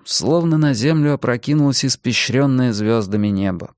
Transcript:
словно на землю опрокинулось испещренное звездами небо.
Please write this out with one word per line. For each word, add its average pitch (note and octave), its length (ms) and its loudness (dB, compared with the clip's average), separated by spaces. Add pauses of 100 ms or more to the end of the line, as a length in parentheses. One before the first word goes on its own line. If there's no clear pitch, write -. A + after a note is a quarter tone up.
словно D#3+ 520 0
на D3 160 2
землю D3 400 2
опрокинулось C#3 720 0
испещренное B2+ 880 0
звездами G#2 540 0
небо. F#2+ 500 -4